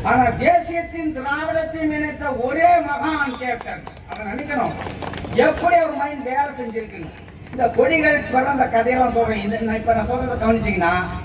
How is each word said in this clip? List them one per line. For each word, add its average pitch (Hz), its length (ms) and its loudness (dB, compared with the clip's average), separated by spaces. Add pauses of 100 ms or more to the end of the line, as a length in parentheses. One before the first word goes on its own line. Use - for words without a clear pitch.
ஆனா 247 200 4
தேசியத்தின் 330 920 2
திராவிடத்தையும் 320 720 -2
இணைத்த 302 400 -4
ஒரே 285 360 2
மகான் 294 720 2
கேப்டன். 233 440 -6 (260)
அதை - 240 -8
நினைக்கணும். 285 380 -2 (640)
எப்படி 330 420 4
அவர் 320 200 4
மைண்ட் 277 280 -4
வேலை 262 200 0
செஞ்சிருக்குன்னு. 226 680 -8 (400)
இந்த 247 180 0
கொடிகள் 302 640 2
பிறந்த 262 360 2
கதையெல்லாம் 240 460 2
சொல்றேன். 220 300 2
இந்த, 214 160 -2
நான் 220 160 -2
இப்ப 226 180 2
நான் 220 160 0
சொல்றதை 247 340 -2
கவனிச்சீங்கன்னா 202 500 2 (320)